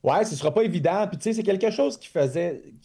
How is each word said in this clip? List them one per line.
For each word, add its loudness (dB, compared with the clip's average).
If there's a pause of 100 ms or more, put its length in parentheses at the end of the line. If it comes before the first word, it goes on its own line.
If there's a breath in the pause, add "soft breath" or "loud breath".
Ouais, 2
ce -6
sera -2
pas 4
évident. 0
Puis, -8
tu -12
sais, 0
c'est -2
quelque 2
chose -2
qui -20
faisait, -2 (220)